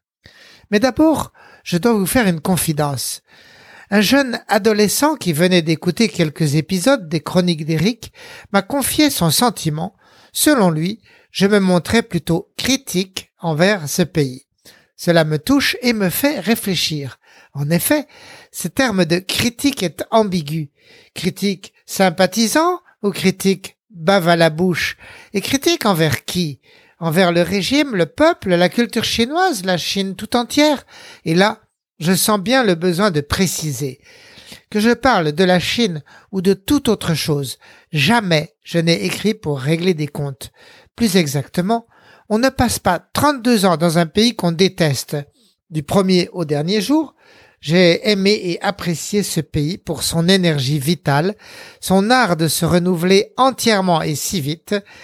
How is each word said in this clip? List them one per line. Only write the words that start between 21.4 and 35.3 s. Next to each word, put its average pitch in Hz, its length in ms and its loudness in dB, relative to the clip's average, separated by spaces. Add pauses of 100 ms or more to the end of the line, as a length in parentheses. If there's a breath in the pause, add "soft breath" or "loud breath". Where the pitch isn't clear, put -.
sympathisant 214 960 0 (220 soft breath)
ou 202 80 0
critique - 680 -2 (100)
bave 175 400 0
à 170 80 4
la 165 140 4
bouche ? 170 480 -2 (340 loud breath)
Et 202 80 -4
critique 339 460 0
envers 160 400 0
qui ? 160 340 -6 (380 soft breath)
Envers 175 320 2
le 170 120 2
régime, 214 520 -2
le 170 120 2
peuple, 320 420 0
la 175 220 2
culture 233 340 -2
chinoise, 262 600 -2
la 185 100 0
Chine 190 400 -6
tout - 180 -12
entière ? 277 520 2 (400 loud breath)
Et 160 80 0
là, 208 260 2 (380)
je 175 160 2
sens 208 260 0
bien 247 240 2
le 185 100 4
besoin 180 360 0
de 147 100 -2
préciser. 143 800 -4 (720 loud breath)
Que 214 100 -2
je 233 120 4
parle 214 400 2